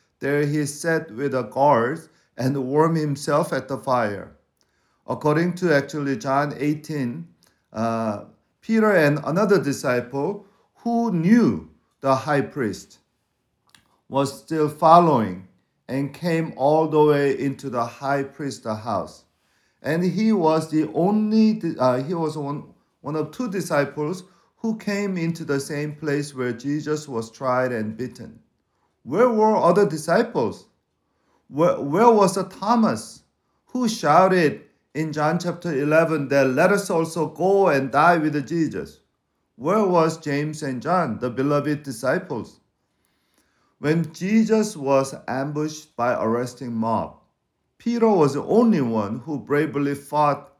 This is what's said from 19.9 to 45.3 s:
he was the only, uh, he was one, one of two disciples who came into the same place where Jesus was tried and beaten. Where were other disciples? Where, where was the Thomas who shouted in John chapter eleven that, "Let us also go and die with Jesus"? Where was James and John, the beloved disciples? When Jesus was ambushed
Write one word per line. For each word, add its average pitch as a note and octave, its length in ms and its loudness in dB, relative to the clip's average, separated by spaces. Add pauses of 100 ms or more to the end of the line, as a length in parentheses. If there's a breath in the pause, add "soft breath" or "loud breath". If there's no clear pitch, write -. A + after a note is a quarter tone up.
he G3+ 280 0
was D#3+ 380 2
the D#3 220 0
only, G#3+ 680 2 (160)
uh, B2+ 240 2
he D3 140 -6
was D#3 240 -4
one, D3 340 -8 (280)
one D3 160 -8
of D3+ 160 -4
two B3 180 -6
disciples D#3 720 -4 (360 soft breath)
who A3+ 180 -4
came G3+ 420 -4
into E3 260 -4
the C#3+ 140 -2
same D3 380 -6
place C#3+ 360 -4
where B2+ 200 -4
Jesus D3 560 -4
was A2+ 240 -8
tried B2+ 400 -2
and A2 240 -6
beaten. A#2+ 420 -12 (640)
Where G3+ 280 2
were G#3+ 260 4
other F3 280 4
disciples? D#3+ 840 -2 (800)
Where, D3 320 0
where F3 320 4
was G3 240 4
the F#3 80 -2
Thomas G3 800 -2 (420)
who B3+ 220 -2
shouted E3 720 4 (320)
in D#3 180 -4
John D#3 280 -2
chapter E3+ 360 -6
eleven D3+ 520 2
that, C3+ 220 2
"Let D#3 200 4
us F#3+ 200 -2
also E3 360 -2
go G3 400 2
and C#3 240 0
die E3 280 4
with D3 280 -2
Jesus"? A#2+ 540 -6 (560)
Where F#3+ 280 0
was E3 340 2
James D3 440 -4
and B2+ 180 -6
John, D3+ 380 -2
the B2 120 -4
beloved D3 520 -2
disciples? C3+ 800 -6 (1200)
When D#3+ 320 0
Jesus G#3+ 640 2
was C3+ 400 0 (100)
ambushed D3 720 -6